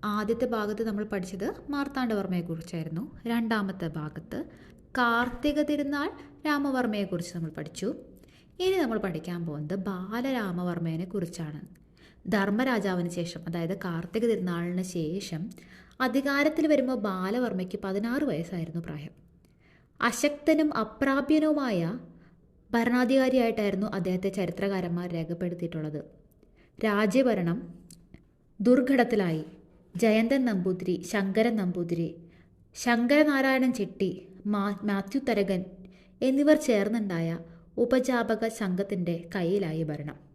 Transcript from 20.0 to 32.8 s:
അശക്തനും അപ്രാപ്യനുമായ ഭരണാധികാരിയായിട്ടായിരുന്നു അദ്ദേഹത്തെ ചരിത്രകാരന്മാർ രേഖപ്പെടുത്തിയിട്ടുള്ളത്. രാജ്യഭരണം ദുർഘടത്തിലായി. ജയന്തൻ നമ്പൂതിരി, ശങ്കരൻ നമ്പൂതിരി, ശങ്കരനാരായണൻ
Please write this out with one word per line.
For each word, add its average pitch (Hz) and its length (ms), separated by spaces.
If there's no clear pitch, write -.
അശക്തനും 294 760
അപ്രാപ്യനുമായ 269 1200
ഭരണാധികാരിയായിട്ടായിരുന്നു 233 1120
അദ്ദേഹത്തെ 185 420
ചരിത്രകാരന്മാർ 180 840
രേഖപ്പെടുത്തിയിട്ടുള്ളത്. 165 920
രാജ്യഭരണം 208 880
ദുർഘടത്തിലായി. 233 840
ജയന്തൻ 226 500
നമ്പൂതിരി, 185 680
ശങ്കരൻ 214 440
നമ്പൂതിരി, 175 600
ശങ്കരനാരായണൻ 262 960